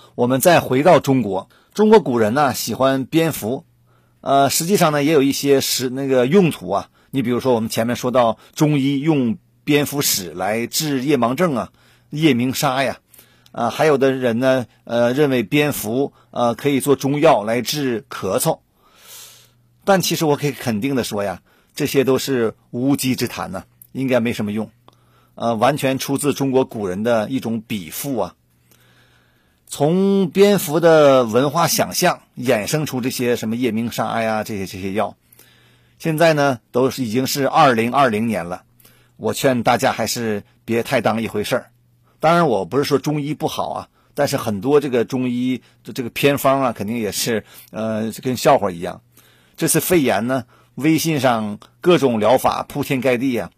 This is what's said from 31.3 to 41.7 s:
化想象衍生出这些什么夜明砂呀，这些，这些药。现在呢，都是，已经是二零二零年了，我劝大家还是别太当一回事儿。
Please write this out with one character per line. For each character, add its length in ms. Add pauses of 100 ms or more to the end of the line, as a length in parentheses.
化 180
想 240
象 300 (160)
衍 280
生 200
出 160
这 80
些 260
什 140
么 60
夜 140
明 220
砂 300
呀， 220
这 120
些， 100
这 140
些 120
药。 240 (840)
现 180
在 160
呢， 280 (100)
都 200
是， 120
已 80
经 160
是 220
二 260
零 180
二 160
零 200
年 180
了， 160 (540)
我 180
劝 280
大 140
家 160
还 140
是 380 (200)
别 180
太 180
当 200
一 80
回 160
事 120
儿。 140 (500)